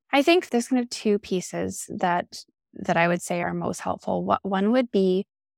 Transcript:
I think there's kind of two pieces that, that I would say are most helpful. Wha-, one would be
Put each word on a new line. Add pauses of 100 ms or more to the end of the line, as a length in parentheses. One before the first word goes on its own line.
(120)
I
think
there's
kind
of
two
pieces
that, (320)
that
I
would
say
are
most
helpful.
Wha-,
one
would
be (320)